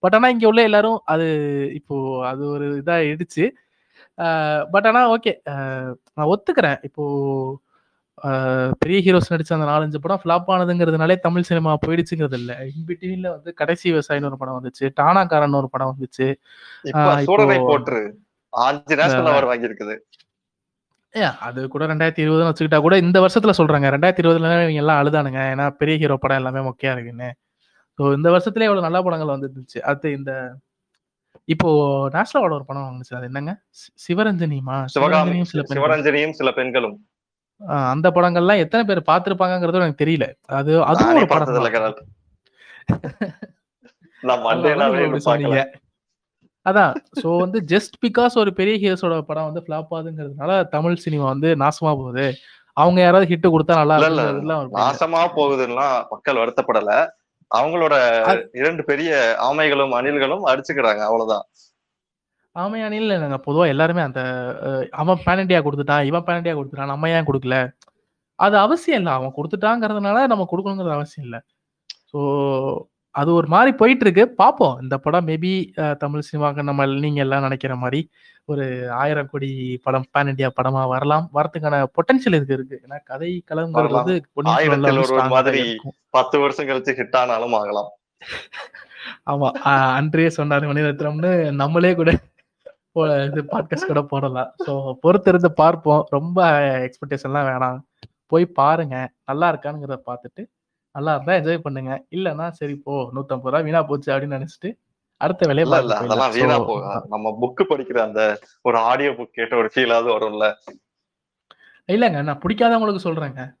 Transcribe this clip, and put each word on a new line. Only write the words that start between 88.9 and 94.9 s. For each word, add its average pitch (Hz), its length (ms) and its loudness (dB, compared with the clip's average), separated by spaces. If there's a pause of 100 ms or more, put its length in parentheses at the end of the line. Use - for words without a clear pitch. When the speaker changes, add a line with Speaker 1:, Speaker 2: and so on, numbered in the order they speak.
Speaker 1:
ஆமா. 143 400 -2
ஆ, 135 260 4
அன்றே 156 340 0
சொன்னாரு 147 400 -2
மணிரத்னம்னு 151 840 -2
நம்மளே 165 440 2
கூட 165 160 2 (800)
போ-, 147 340 0
இது 147 160 -4
பாட்காஸ்ட் 165 440 -6
கூட 151 160 0
போடலாம். 131 540 -4
So, 135 460 -6